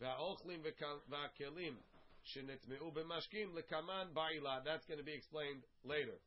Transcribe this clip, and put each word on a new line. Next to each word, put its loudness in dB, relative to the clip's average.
"V'ha'ochlim 0
v'ka-, 0
v'ha'kelim 0
shenitmeu -4
b'mashkim 0
l'kaman 0
ba'ila." 4
That's 2
gonna -2
be -2
explained -2
later, 2